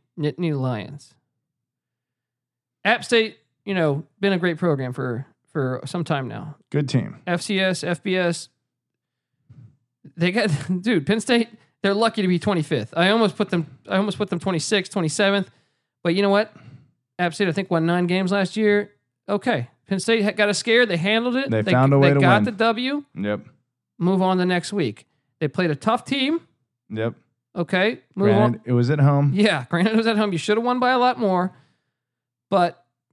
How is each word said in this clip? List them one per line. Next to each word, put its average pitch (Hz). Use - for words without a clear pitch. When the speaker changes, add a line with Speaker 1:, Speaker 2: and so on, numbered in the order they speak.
Speaker 1:
Nittany 151
Lions. 131
App 240
State, 226
you 196
know, 156
been 196
a 180
great 170
program 135
for, 131
for 131
some 170
time 139
now. 110
Speaker 2:
Good 147
team. -
Speaker 1:
F 175
C 196
S, 185
F 175
B 185
S. 175
They 170
got, 214
<laughs> 180
dude, 196
Penn 220
State, 233
they're 202
lucky 220
to 185
be 180
twenty-fifth. 156
I 180
almost 220
put 202
them, 170
I 101
almost 196
put -
them 180
twenty-sixth, 185
twenty-seventh. 196
But 170
you 196
know 202
what? 208
App 175
State, 202
I 160
think, 170
won 165
nine 180
games 185
last 196
year. 208
Okay. 196
Penn 190
State 226
ha-, 208
got 208
a 208
scare. 233
They 180
handled 226
it. 269
Speaker 2:
They 110
Speaker 1:
They, 110
Speaker 2:
found 131
a 139
way 139
Speaker 1:
they 143
Speaker 2:
to 139
Speaker 1:
got 180
Speaker 2:
win. 214
Speaker 1:
the 202
W. 240
Speaker 2:
Yep. 202
Speaker 1:
Move 185
on 185
the 180
next 180
week. 143
They 156
played 175
a 143
tough 233
team. 277
Speaker 2:
Yep. 110
Speaker 1:
Okay. 185
Move 190
Speaker 2:
Granted, 120
Speaker 1:
on. -
Speaker 2:
it 127
was 120
at 147
home. 143
Speaker 1:
Yeah, 185
granted, 190
it 220
was 220
at 220
home. 208
You 165
should 208
have 233
won 247
by 247
a 254
lot 247
more. 185
But 175